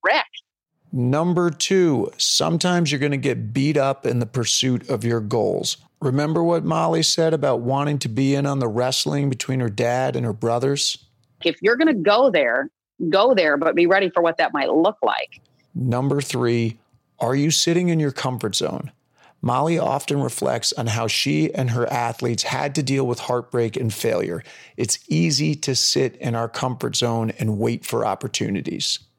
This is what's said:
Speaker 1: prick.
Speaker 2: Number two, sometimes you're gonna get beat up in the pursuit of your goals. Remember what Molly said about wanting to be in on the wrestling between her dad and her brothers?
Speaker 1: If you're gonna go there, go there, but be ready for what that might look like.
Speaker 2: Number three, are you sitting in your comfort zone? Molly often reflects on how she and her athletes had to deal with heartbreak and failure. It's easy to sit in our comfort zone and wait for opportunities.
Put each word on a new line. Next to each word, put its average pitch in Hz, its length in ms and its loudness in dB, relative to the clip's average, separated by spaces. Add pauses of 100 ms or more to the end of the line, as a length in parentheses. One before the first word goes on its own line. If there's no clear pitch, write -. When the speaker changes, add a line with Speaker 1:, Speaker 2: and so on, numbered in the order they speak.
Speaker 1:
prick. 202 220 2 (640)
Speaker 2:
Number 160 580 2
two, 160 680 2
sometimes 165 720 0
you're 147 80 -2
gonna 143 160 0
get 120 380 -2
beat 143 240 2
up 135 260 0
in 120 140 0
the 117 80 -2
pursuit 123 640 -2
of 117 120 -2
your 117 180 0
goals. 104 580 -2 (240)
Remember 151 420 0
what 170 180 2
Molly 160 400 0
said 160 300 2
about 135 280 0
wanting 139 400 0
to - 100 -6
be 135 240 2
in 139 100 0
on 139 140 0
the 123 100 0
wrestling 135 600 0
between 131 300 -4
her 117 100 0
dad 123 440 0
and 127 120 -2
her 107 80 -2
brothers? 120 640 -2 (480)
Speaker 1:
If 160 160 0
you're 220 140 4
gonna 311 180 4
go 214 360 4
there, 139 380 2 (400)
go 202 260 6
there, 156 220 4
but 151 180 2
be 170 120 4
ready 190 240 4
for 175 120 0
what 165 160 2
that 156 140 0
might 143 180 -2
look 170 320 2
like. 65 380 -4 (340)
Speaker 2:
Number 131 460 0
three, 120 580 0 (400)
are 120 160 0
you 143 160 2
sitting 170 380 2
in 165 100 2
your 147 140 0
comfort 117 420 -4
zone? - 380 -4 (500)
Molly 147 360 0
often 143 440 0
reflects 123 500 -2
on 120 140 -4
how 113 200 -2
she 151 480 0
and 131 160 -2
her 117 220 0
athletes 120 500 -2
had 139 320 -4
to 160 80 0
deal 135 240 0
with 120 140 -2
heartbreak 120 560 -2
and 113 160 -2
failure. 107 500 -2 (340)
It's - 220 -2 (100)
easy 156 480 0
to 139 180 -4
sit - 420 0
in 120 180 -4
our 117 140 -2
comfort 123 480 -4
zone 113 420 0
and 107 200 -2
wait 117 260 -2
for 113 200 -2
opportunities. - 960 -4 (200)